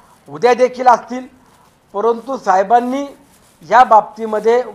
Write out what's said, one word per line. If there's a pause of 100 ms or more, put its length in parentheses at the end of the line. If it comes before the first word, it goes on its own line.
(280)
उद्या
देखील
असतील, (680)
परंतु
साहेबांनी (680)
या
बाबतीमध्ये (120)